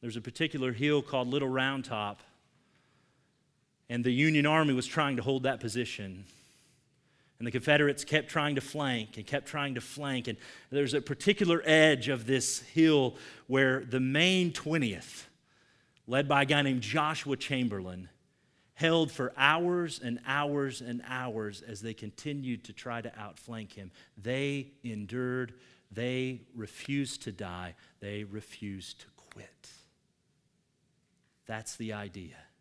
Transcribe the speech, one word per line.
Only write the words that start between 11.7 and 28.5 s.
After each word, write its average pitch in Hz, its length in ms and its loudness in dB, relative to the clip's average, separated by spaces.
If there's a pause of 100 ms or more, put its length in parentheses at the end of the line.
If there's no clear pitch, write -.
of 127 180 -2
this 127 340 0
hill 151 580 4 (300)
where 131 340 4
the 127 180 -2
main 170 540 2
twentieth, 131 760 -4 (800)
led 135 220 0
by 143 140 6
a - 20 4
guy 147 160 4
named 131 220 2
Joshua 147 520 0
Chamberlain, 98 720 -4 (680)
held 165 360 4
for 123 240 -4
hours 165 640 2
and 120 240 -4
hours 143 540 -2
and 120 260 -8
hours 113 560 -6
as 104 200 -12
they 110 120 -8
continued 127 680 -8
to 101 100 -16
try 117 280 -8
to 113 180 -12
outflank 107 540 -12
him. 95 180 -14 (260)
They 135 540 -4 (120)
endured. 120 720 -4 (380)
They 127 500 -4 (140)
refused 127 680 -6
to 110 100 -8
die. 90 420 -10 (240)
They 104 240 -8
refused 101 760 -12